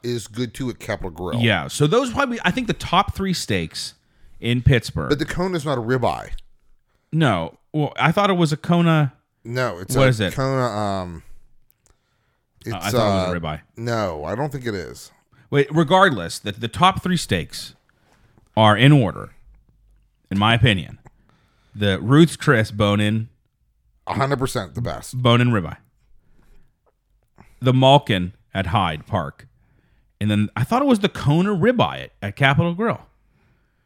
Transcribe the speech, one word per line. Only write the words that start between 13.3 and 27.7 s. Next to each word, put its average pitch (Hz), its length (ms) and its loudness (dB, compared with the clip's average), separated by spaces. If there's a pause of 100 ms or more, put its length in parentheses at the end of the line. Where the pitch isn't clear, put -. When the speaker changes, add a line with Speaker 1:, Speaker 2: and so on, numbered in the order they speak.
Speaker 2:
was 85 100 -6
a 80 40 -6
Speaker 1:
uh, 78 80 -6
Speaker 2:
ribeye. 76 60 -14 (140)
Speaker 1:
No, 107 480 -4
I 90 120 -6
don't 139 160 -6
think 127 160 -12
it 104 80 -4
is. 67 360 -12 (380)
Speaker 2:
Wait, 143 220 2
regardless, 160 680 4
the, 104 140 -8
the 113 160 -8
top 185 340 2
three 180 160 0
steaks - 560 -6 (840)
are 107 220 6
in 131 140 8
order, 101 400 2 (1000)
in 95 80 -4
my 107 160 4
opinion. 107 460 0 (760)
The 101 260 -2
Ruth's 139 360 4
Chris 113 360 0
bone-in. 104 580 0 (760)
Speaker 1:
A - 80 -8
hundred 135 240 -2
percent 107 340 -6
the 120 80 -8
best. 82 400 -10
Speaker 2:
Bone-in 123 280 4
ribeye. 87 280 -2 (1800)
The 127 140 2